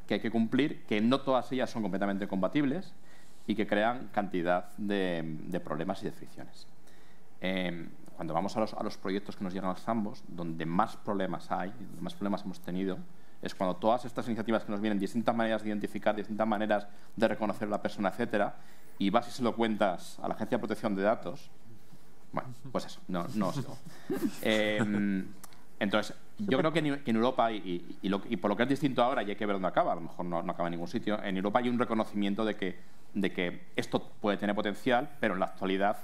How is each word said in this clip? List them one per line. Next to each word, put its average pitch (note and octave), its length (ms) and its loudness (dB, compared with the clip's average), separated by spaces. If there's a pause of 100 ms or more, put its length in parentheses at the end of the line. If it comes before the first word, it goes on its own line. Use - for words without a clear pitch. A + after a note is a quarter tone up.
que A2 80 0
hay G2+ 60 0
que A#2 100 -2
cumplir, A#2 540 2
que G#2 160 2
no B2+ 220 6
todas B2+ 300 2
ellas B2+ 180 0
son A#2+ 100 -2
completamente G2 480 0
compatibles C3 640 0 (540)
y A2 80 2
que G#2 120 2
crean G#2+ 460 2
cantidad F2+ 640 2
de, F2+ 720 0
de F2 140 -2
problemas E2 420 -2
y - 20 -4
de D#2 80 -2
fricciones. - 560 -8 (720)
Em, F2+ 480 -2 (260)
cuando D#2+ 180 -4
vamos F#2+ 240 0
a A2+ 40 2
los, G#2+ 140 0
a - 80 -4
los G#2+ 140 -2
proyectos G2+ 380 -2
que - 80 -6
nos F#2 100 -2
llegan F#2+ 180 -2
a - 20 -2
los - 160 -4
ambos, A2+ 400 -2
donde E2 380 -4
más F2 300 2
problemas F#2+ 540 -2
hay, F#2 200 -2
donde F2+ 300 -6
más F2 140 -4
problemas G2 300 -2
hemos F#2 160 -6
tenido, F#2 380 -2 (440)
es - 120 -4
cuando F2+ 220 2
todas A#2 280 4
estas A#2 220 -4
iniciativas A2 380 2
que - 60 -6
nos G#2 100 0
vienen, G#2 200 2
distintas A2 340 2
maneras A2 280 2
de G#2+ 80 -2
identificar, G#2 440 0
distintas G#2+ 320 0
maneras G#2+ 400 2 (300)
de A2+ 100 6
reconocer G#2+ 400 0
a G#2 40 -2
la G#2 120 0
persona, G2+ 280 0
etcétera, A2 440 2 (440)
y G2 100 4
vas A2+ 180 4
y G#2+ 40 -6
se B2+ 120 -4
lo G#2+ 140 4
cuentas G#2+ 640 2
a - 60 -2
la F2 60 0
Agencia B2 240 0
de - 20 2
Protección G#2+ 340 0
de F#2+ 80 2
Datos, G2 480 2 (840)
bueno, - 180 -4 (200)
pues F#2 140 -2
eso, - 240 -8
no, F2+ 260 -2
no G2+ 140 2
os F2+ 80 -2
digo. - 200 -4 (340)
<laughs> - 320 -2
Em, G#2 840 2 (540)
entonces, G#2 340 2 (240)
yo G#2+ 200 2
creo D3+ 140 4
que D#3+ 80 4
en, C#3+ 220 0
que - 80 -2
en A2+ 60 4
Europa, A#2 340 4
y, A2 60 -2
y, F#2 460 -4
y, F#2+ 80 2
lo, G2 180 4
y A#2 80 0
por G2+ 140 2
lo G2+ 60 2
que A2+ 80 4
es B2+ 40 2
distinto C3 340 2
ahora, B2 200 4
y G2+ 80 -2
hay G2+ 60 -2
que A2 100 0
ver G2+ 100 2
dónde F#2 120 2
acaba, D3+ 240 4
a - 20 0
lo E2+ 80 -4
mejor E2+ 240 -6
no, E2+ 160 0
no F2+ 100 -2
acaba F2 160 0
en E2+ 40 -2
ningún E2+ 160 -4
sitio, G#2+ 340 -2
en G2 160 -2
Europa G#2 220 2
hay B2 100 2
un A#2+ 80 0
reconocimiento G#2 640 2
de G#2+ 120 0
que, F#2 220 -2 (360)
de F#2+ 180 2
que F2 420 -2
esto - 460 -2
puede G2+ 160 2
tener G2+ 180 2
potencial, G#2+ 540 2 (100)
pero A2 140 2
en F#2 80 0
la F#2 60 4
actualidad F#2+ 560 2